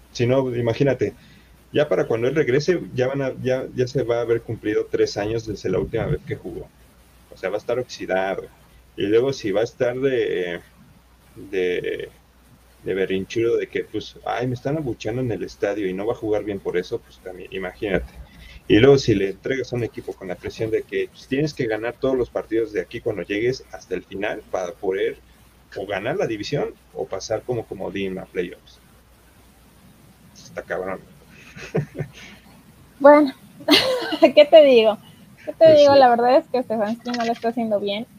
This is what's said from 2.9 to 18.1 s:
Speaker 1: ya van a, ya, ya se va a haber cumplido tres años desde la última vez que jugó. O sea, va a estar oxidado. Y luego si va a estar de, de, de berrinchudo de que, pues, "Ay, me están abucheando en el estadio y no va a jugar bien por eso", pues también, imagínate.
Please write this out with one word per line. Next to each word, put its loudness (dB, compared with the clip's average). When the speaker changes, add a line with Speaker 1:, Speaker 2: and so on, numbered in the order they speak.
Speaker 1:
ya 0
van -4
a, -4
ya, -2
ya 0
se -2
va 0
a -2
haber 0
cumplido -4
tres 0
años -4
desde -8
la 0
última -4
vez -2
que -6
jugó. -14
O -20
sea, -6
va -4
a -4
estar -4
oxidado. -4
Y -4
luego 2
si -6
va 0
a 0
estar -4
de, -2
de, -4
de -4
berrinchudo -2
de -4
que, -4
pues, -10
"Ay, -4
me -4
están -4
abucheando -6
en -4
el -6
estadio -4
y -4
no -6
va -2
a -6
jugar -2
bien -6
por -4
eso", -6
pues -20
también, -16
imagínate. -4